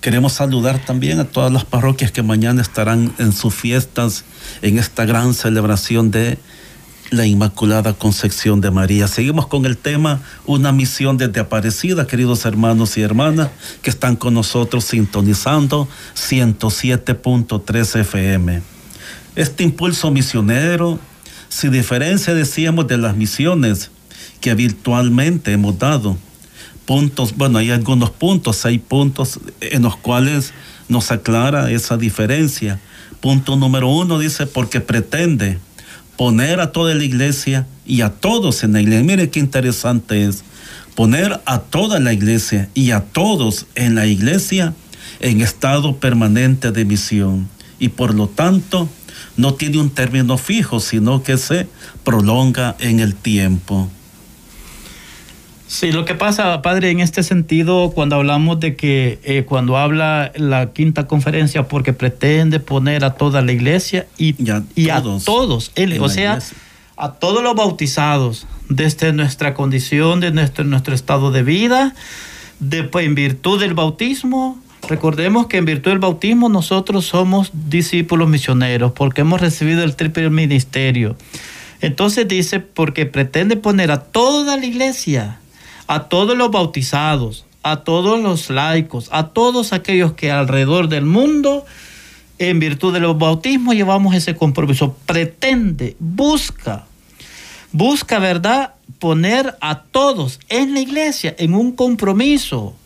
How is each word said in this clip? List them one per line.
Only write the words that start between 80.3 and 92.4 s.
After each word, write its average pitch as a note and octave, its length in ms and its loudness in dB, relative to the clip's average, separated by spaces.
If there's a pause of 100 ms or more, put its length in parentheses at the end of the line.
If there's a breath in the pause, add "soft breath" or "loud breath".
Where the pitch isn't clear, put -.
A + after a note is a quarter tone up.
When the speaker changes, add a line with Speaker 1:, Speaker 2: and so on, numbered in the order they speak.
Speaker 2:
Entonces G3+ 480 0
dice, F#3 320 -2
porque D#3 460 -4
pretende D#3 500 0
poner G3+ 340 2
a C#3+ 120 0
toda C#4 560 0
la C4 80 -6
iglesia, A#3 720 -4 (500 loud breath)
a D#3 160 -4
todos G#3 340 0
los A#3+ 120 2
bautizados, D3 920 -2 (180)
a D3+ 160 -4
todos F#3 440 0
los F3+ 260 -2
laicos, D3 640 -2
a D#3 180 -2
todos A#3 460 0
aquellos F3+ 380 0
que D3+ 180 -4
alrededor C#3 580 0
del D3 160 -2
mundo, C#4 640 2 (720 loud breath)
en F3+ 220 0